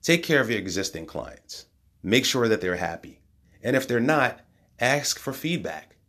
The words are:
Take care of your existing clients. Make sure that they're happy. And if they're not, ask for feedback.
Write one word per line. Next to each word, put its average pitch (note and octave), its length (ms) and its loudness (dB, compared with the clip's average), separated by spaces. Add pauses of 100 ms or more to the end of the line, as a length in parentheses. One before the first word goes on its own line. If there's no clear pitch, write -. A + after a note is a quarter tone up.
Take E3+ 200 2
care C#3+ 180 4
of A2+ 80 0
your A2+ 100 0
existing F2+ 460 -6
clients. - 640 -14 (360)
Make A#2+ 220 4
sure A#2+ 240 2
that A2 100 4
they're F2+ 160 -2
happy. F2 460 -8 (420)
And B2+ 140 0
if C3 100 -2
they're A#2+ 140 2
not, C3+ 400 2 (360)
ask C3 400 0
for - 140 -8
feedback. C3+ 640 -8 (140)